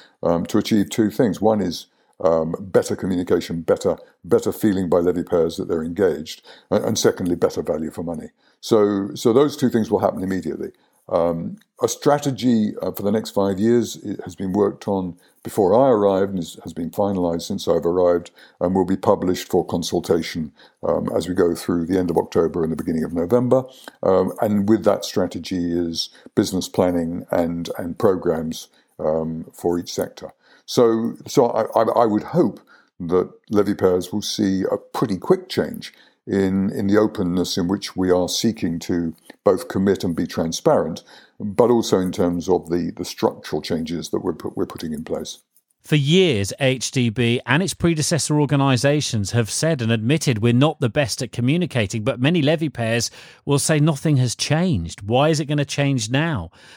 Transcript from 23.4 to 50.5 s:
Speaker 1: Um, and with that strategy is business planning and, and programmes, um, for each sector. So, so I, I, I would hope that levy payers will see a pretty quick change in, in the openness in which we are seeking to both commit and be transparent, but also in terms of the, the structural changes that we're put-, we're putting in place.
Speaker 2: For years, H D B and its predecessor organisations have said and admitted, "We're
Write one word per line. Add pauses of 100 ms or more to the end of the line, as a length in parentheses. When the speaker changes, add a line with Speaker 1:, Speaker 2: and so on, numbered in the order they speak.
Speaker 1:
Um,
and
with
that
strategy
is (260)
business
planning
and,
and
programmes, (320)
um,
for
each
sector. (340)
So, (100)
so
I, (100)
I,
I
would
hope (400)
that (180)
levy
payers
will
see
a
pretty
quick
change (320)
in,
in
the
openness
in
which
we
are
seeking
to (260)
both
commit
and
be
transparent, (380)
but
also
in
terms
of
the,
the
structural
changes
that
we're
put-,
we're
putting
in
place. (420)
Speaker 2:
For
years,
H
D
B
and
its
predecessor
organisations
have
said
and
admitted,
"We're